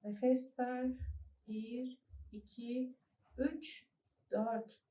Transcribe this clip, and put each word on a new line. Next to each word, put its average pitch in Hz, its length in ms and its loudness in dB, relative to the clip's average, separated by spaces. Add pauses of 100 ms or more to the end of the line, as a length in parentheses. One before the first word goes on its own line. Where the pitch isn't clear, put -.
Nefes 254 540 4
ver. 254 320 2 (580)
Bir, 240 500 -4 (340)
iki, 240 640 -4 (420)
üç, - 500 -2 (420)
dört. 220 500 0 (100)